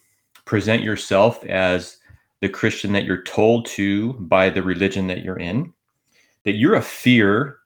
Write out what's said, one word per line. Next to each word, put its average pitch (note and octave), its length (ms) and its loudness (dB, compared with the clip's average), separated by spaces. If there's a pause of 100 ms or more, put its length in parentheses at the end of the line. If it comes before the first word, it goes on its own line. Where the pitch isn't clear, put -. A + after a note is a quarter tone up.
(440)
present A2 380 0
yourself G#2 600 0
as F#2 540 -2 (420)
the G2 80 -2
Christian G2+ 460 -4
that G2 100 0
you're F#2 180 -4
told A2+ 440 0
to G#2 480 -2
by F#2+ 360 2
the F#2+ 120 -2
religion F#2 440 0
that F#2 160 -6
you're F#2 160 -8
in, F#2+ 340 -6 (720)
that G#2 100 0
you're C#3 200 4
a A2+ 80 0
fear, A#2+ 840 2